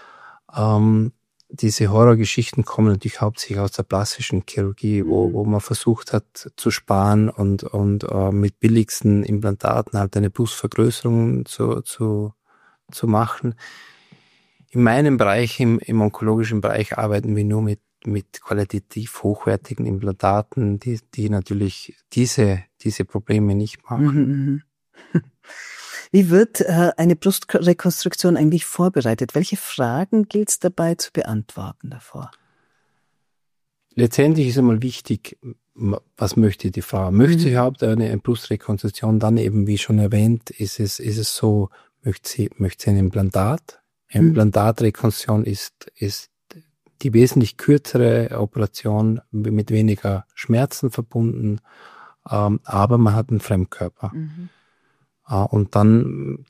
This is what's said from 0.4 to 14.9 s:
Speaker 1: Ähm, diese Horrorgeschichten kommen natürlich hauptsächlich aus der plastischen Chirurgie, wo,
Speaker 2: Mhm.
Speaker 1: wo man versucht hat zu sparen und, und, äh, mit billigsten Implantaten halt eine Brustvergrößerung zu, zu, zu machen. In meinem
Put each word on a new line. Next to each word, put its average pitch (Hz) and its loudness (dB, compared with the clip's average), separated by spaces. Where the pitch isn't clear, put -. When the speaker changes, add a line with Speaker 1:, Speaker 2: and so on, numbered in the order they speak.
Speaker 1:
Ähm, 110 2
diese 104 0
Horrorgeschichten 113 4
kommen 110 2
natürlich - -4
hauptsächlich 104 -4
aus 98 -2
der 95 -4
plastischen 98 -4
Chirurgie, 101 -2
wo, 98 2
Speaker 2:
Mhm. - -4
Speaker 1:
wo 107 -2
man 104 0
versucht - -4
hat - -8
zu - -4
sparen 104 2
und, 98 -2
und, 101 -2
äh, 95 -2
mit 101 0
billigsten 107 2
Implantaten 104 -2
halt 98 -2
eine 101 0
Brustvergrößerung 117 -2
zu, - -4
zu, 104 -6
zu - -8
machen. 113 0
In 123 0
meinem 131 4